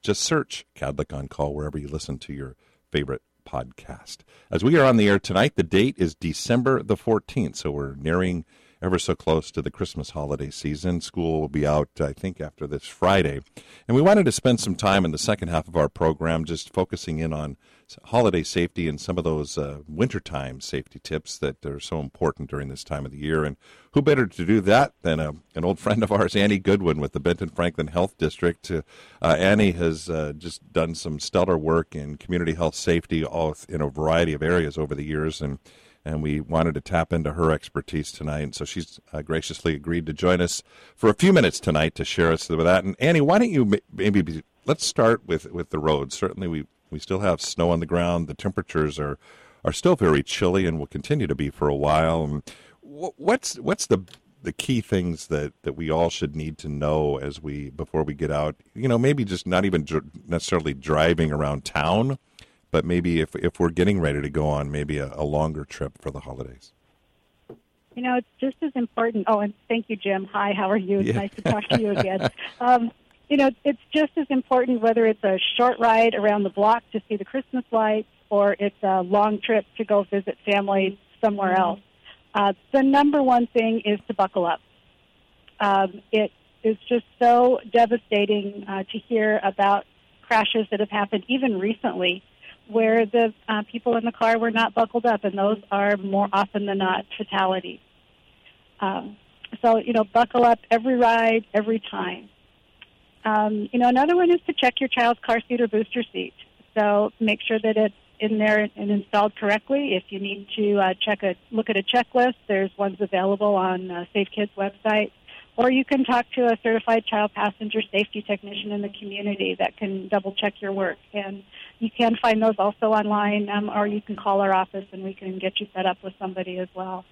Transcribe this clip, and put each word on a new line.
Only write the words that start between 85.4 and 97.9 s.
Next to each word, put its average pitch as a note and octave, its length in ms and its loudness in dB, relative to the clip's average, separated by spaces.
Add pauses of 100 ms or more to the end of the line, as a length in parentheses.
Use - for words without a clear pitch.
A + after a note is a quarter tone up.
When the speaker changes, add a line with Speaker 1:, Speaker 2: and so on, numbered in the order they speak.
Speaker 2:
Um, G3 440 0 (100)
it G#3+ 180 2 (320)
is A3 140 2 (120)
just A#3+ 160 0 (140)
so A#3+ 400 6 (140)
devastating, G#3 960 2
uh, G3 160 -6
to - 140 -10 (100)
hear G#3+ 340 2
about G3+ 440 0 (360)
crashes A3 480 0
that G3+ 80 -2
have G#3 120 -2
happened G3+ 360 -2
even B3 320 0
recently F#3 640 -2 (460)
where A3+ 360 4
the, A3+ 300 0 (140)
uh, G#3+ 240 -2
people A#3 240 -2
in A3+ 80 -2
the A#3 80 -2
car A3+ 260 2
were A3+ 140 0
not A3+ 220 0
buckled A3+ 300 0
up, A3 200 2
and G3 120 0
those G3+ 240 2 (120)
are G3+ 240 2
more G3 360 0
often G3+ 340 0
than G3 120 -2
not F#3 260 0 (120)
fatalities. F#3+ 640 -4 (1000)